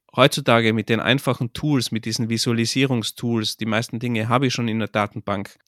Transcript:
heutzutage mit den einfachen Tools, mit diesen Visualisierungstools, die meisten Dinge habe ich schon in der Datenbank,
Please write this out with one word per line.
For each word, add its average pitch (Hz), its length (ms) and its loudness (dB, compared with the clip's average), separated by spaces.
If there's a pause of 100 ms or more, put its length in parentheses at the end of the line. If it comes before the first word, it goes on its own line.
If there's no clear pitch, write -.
(160)
heutzutage 120 560 4
mit 110 160 -2
den 113 120 2
einfachen 127 520 -2
Tools, 147 380 0
mit 110 140 -4
diesen 113 240 -4
Visualisierungstools, 117 1300 0
die 110 100 -6
meisten 113 320 -2
Dinge 113 300 -2
habe 127 180 2
ich 123 80 0
schon 120 140 -2
in 110 100 -2
der 104 100 -2
Datenbank, 101 680 -4 (120)